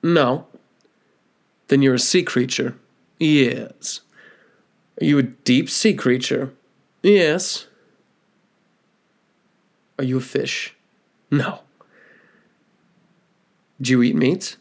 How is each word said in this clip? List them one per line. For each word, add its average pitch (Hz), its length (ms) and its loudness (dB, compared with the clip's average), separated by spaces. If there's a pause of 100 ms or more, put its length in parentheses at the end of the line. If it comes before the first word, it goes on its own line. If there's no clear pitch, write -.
No. 139 460 0 (1200)
Then 139 160 4
you're 135 120 4
a 120 40 0
sea - 240 0
creature. 123 520 -4 (440)
Yes. 139 800 0 (1000)
Are 160 60 -2
you 143 140 4
a 135 40 2
deep - 460 -2
sea - 240 0
creature? 131 600 -2 (500)
Yes. 180 640 2 (2250)
Are 135 80 -4
you 127 120 -2
a 123 40 -4
fish? - 540 -6 (540)
No. - 300 -2 (2250)
Do 131 100 -2
you 123 120 4
eat 120 120 2
meat? - 460 -2